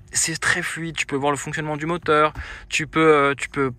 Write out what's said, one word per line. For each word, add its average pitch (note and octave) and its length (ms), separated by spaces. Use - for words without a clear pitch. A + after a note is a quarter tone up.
c'est - 260
très - 240
fluide, D#3+ 340
tu - 100
peux C#3+ 100
voir C#3+ 160
le C#3 60
fonctionnement D3+ 400
du D3+ 80
moteur, D#3 480
tu D3 200
peux, D#3+ 260
euh, C#3 220
tu - 140
peux, C3+ 280